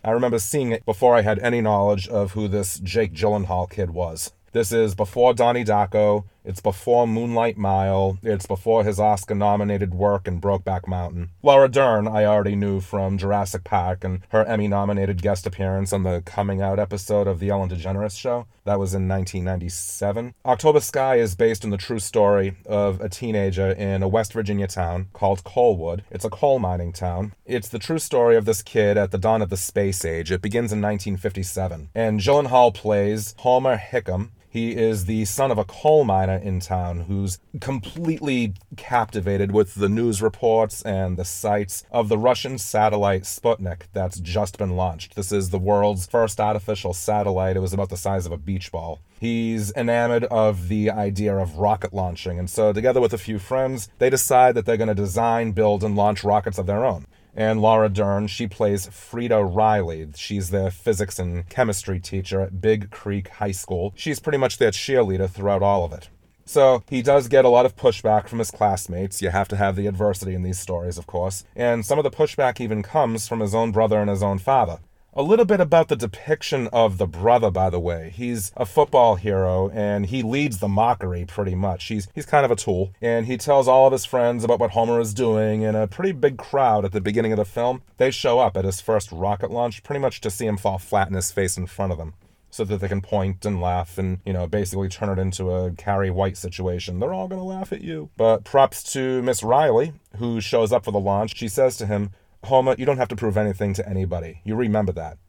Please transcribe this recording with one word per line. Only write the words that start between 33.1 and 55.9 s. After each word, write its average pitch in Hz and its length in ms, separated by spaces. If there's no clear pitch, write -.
Homer 127 380
Hickam, 98 520
he 117 220
is 113 300
the 110 180
son 135 260
of 113 80
a 101 60
coal 151 400
miner 95 320
in 92 240
town 87 480
who's 98 320
completely 135 920
captivated 101 760
with 104 220
the 101 120
news 110 340
reports 110 600
and 95 340
the 90 80
sights 104 680
of 113 200
the 110 80
Russian 123 400
satellite 104 640
Sputnik 92 600
that's 92 260
just 92 380
been 92 180
launched. 90 400
This 98 160
is 95 200
the 98 60
world's 101 480
first 113 360
artificial 104 520
satellite. 95 600
It 95 60
was 90 100
about 98 160
the 92 80
size 95 300
of 82 80
a 82 40
beach 90 360
ball. 82 260
He's 113 520
enamored 117 520
of 107 420
the 107 240
idea 101 460
of 85 200
rocket 101 360
launching, 90 440
and 87 120
so 107 240
together 123 260
with 117 140
a 113 40
few 107 220
friends, 131 480
they 127 100
decide 127 460
that 110 100
they're 117 100
gonna 110 180
design, 113 600
build, 104 280
and 104 140